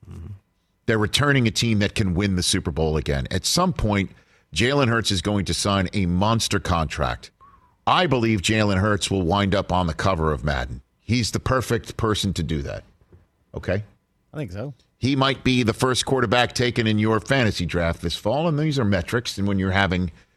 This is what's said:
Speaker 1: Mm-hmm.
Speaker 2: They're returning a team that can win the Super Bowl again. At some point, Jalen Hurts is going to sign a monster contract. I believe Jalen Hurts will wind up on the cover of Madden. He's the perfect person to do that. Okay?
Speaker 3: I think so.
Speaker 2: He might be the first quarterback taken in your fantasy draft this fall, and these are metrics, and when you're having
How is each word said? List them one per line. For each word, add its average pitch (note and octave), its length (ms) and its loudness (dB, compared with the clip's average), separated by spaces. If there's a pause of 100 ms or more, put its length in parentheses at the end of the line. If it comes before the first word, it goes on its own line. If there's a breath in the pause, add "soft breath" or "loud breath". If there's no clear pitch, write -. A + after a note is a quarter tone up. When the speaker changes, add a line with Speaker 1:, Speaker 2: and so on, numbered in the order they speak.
Speaker 1:
Mm-hmm. F2 180 -16 (580)
Speaker 2:
They're A2+ 120 2
returning C3 500 2
a G#2+ 40 2
team A2+ 280 0
that G2 160 0
can F#2+ 180 0
win G2 220 2
the F2+ 80 0
Super F2+ 280 -2
Bowl D#2 260 0
again. C#2 340 -2
At F2+ 140 -4
some F3 280 0
point, G2+ 380 0 (440 soft breath)
Jalen C3 320 2
Hurts A2+ 240 0
is F#2+ 100 0
going G2+ 240 0
to E2+ 80 -2
sign G2 400 0
a G2 120 0
monster G2+ 540 0
contract. D#2 720 -2 (540 soft breath)
I E3 220 2
believe A2+ 340 2
Jalen G#2 380 2
Hurts G#2 320 0
will G2 120 2
wind G2 320 2
up F#2+ 160 -2
on F2+ 160 0
the E2 60 -2
cover D#2+ 380 0
of C#2+ 120 -4
Madden. C2 380 -4 (180)
He's A2+ 320 -2
the - 80 -2
perfect - 580 -2
person G2+ 360 0
to F2 100 -4
do D2+ 180 -4
that. C2+ 220 -10 (720)
Okay? G2 300 -4 (500)
Speaker 3:
I E3 40 -14
think B2+ 140 -8
so. A2+ 220 -10 (240)
Speaker 2:
He C3 180 0
might C3 280 0
be B2+ 200 4
the A2 100 2
first B2+ 320 0
quarterback B2 480 2
taken A#2+ 340 0
in G#2+ 120 2
your G#2+ 200 2
fantasy A2 460 2
draft E2 360 0
this E2 140 -4
fall, C#3 320 -2
and D3+ 100 0
these D3+ 220 0
are A#2+ 60 0
metrics, G2+ 520 -2
and G2 100 -2
when G2+ 120 0
you're F#2+ 120 0
having F2+ 400 2 (260 soft breath)